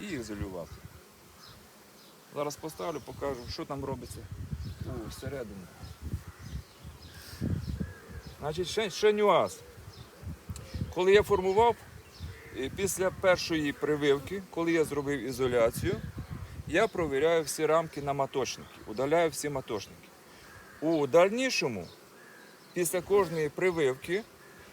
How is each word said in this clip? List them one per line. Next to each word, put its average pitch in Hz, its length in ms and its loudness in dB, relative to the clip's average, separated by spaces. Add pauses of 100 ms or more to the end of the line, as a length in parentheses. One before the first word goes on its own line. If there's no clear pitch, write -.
і 196 100 -8
ізолювати. 101 600 -8 (1600)
Зараз 147 220 -4
поставлю, 156 480 -8
покажу, 131 360 -6 (100)
що - 140 -8
там 139 200 -6
робиться 123 360 -8 (880)
у - 20 -10
всередині. 107 580 -10 (2750)
Значить, 156 280 -4
ще, 220 220 -2
ще 214 220 4
нюанс. 185 480 4 (1300)
Коли 185 180 6
я 202 100 10
формував, 202 540 4 (800)
е, 131 200 -4
після 185 340 0
першої 165 640 2
прививки, 143 800 2
коли 165 220 0
я 160 120 4
зробив 139 360 -2
ізоляцію, 123 760 2 (720)
я 190 220 4
провіряю 160 540 2
всі 156 240 -2
рамки 156 360 2
на 143 100 0
маточники, 131 640 -2 (120)
удаляю 143 440 2
всі 147 180 -6
маточники. 127 600 -6 (720)
У 151 260 4
дальнішому, 170 800 4 (840)
після 175 280 0
кожної 170 480 2
прививки, 165 760 0 (500)